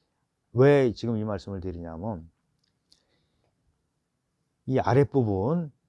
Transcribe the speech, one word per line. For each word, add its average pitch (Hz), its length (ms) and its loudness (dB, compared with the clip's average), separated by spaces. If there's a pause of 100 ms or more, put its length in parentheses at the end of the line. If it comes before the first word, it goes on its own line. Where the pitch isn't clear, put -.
(540)
왜 135 400 4
지금 113 240 -4
이 107 80 -4
말씀을 104 340 -8
드리냐면, 85 680 -10 (2250)
이 131 140 0
아랫부분, 131 960 0 (160)